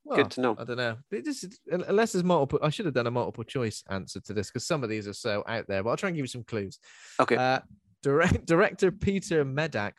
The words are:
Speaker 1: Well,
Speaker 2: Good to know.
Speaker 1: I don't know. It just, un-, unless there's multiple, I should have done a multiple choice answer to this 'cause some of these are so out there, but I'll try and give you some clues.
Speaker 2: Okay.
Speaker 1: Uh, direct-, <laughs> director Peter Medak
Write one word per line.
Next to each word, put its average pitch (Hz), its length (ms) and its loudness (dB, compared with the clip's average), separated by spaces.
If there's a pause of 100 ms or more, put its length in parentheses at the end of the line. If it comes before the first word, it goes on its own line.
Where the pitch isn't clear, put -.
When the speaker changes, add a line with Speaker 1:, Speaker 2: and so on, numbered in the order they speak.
Speaker 1:
Well, 277 140 -2
Speaker 2:
Good 117 140 4
to 127 100 -6
know. 120 180 2
Speaker 1:
I 117 60 -10
don't 123 120 -6
know. 117 200 -2 (140)
It 233 140 -6
just, 294 200 -6 (260)
un-, 175 160 -2
unless 214 240 2
there's 180 120 2
multiple, 151 380 4
I 151 80 2
should 196 160 -2
have 143 100 0
done 120 120 2
a 117 40 0
multiple 117 320 -2
choice 117 460 -4
answer 95 320 -6
to - 120 -12
this 101 180 -4
'cause - 160 -6
some 151 160 -2
of 110 60 -4
these 107 180 -4
are 101 60 -8
so 104 340 -2
out 110 200 -4
there, 98 160 0
but 113 80 0
I'll 151 60 0
try 196 120 -4
and 170 60 -4
give 147 80 -2
you 123 40 -4
some 117 160 -10
clues. 101 360 -6 (400)
Speaker 2:
Okay. 123 180 4
Speaker 1:
Uh, 127 220 2 (440)
direct-, 160 420 4
<laughs> - 0 -
director 175 460 4
Peter 185 540 0
Medak 131 540 -2